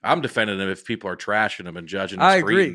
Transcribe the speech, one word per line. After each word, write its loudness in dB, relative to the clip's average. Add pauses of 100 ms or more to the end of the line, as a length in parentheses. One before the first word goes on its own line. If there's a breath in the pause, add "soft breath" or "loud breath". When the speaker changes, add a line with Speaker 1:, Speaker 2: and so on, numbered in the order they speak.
Speaker 1:
I'm 4
defending 0
them -2
if -6
people -6
are -6
trashing -2
them -12
and -14
judging -6
us 6
Speaker 2:
I 4
Speaker 1:
for 0
eating 2
Speaker 2:
agree. -10